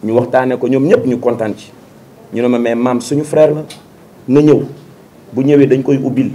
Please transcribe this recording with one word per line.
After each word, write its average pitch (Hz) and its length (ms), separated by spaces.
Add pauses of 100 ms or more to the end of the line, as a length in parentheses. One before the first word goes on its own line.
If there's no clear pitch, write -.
Ñu 110 120
waxtaanee 127 420
ko 123 100
ñoom 135 200
ñëpp, 165 200
ñu 123 120
kontaan 113 380
ci. - 140 (600)
Ñu 113 80
ne 123 60
ma, 123 120
"Mais 120 160
maam 123 260
suñu 147 220
frère 151 300
la, 151 100 (640)
na 135 140
ñëw. 151 220 (720)
Bu 117 100
ñëwee 143 240
dañ 131 160
koy 143 200
ubbil 131 320